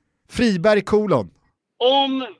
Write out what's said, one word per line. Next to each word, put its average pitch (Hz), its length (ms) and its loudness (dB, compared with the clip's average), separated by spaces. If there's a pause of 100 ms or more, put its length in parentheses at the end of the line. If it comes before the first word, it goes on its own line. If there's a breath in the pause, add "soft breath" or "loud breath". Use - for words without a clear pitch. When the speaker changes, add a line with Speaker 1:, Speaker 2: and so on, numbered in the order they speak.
(300)
Speaker 1:
Friberg, 214 500 0
kolon. 196 500 0 (480)
Speaker 2:
Om 269 480 0 (140)